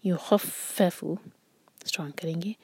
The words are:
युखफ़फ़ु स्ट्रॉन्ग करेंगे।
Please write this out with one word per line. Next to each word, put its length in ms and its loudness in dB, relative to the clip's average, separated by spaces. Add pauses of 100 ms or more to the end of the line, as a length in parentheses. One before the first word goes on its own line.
युखफ़फ़ु 1080 2 (720)
स्ट्रॉन्ग 260 -4
करेंगे। 520 -4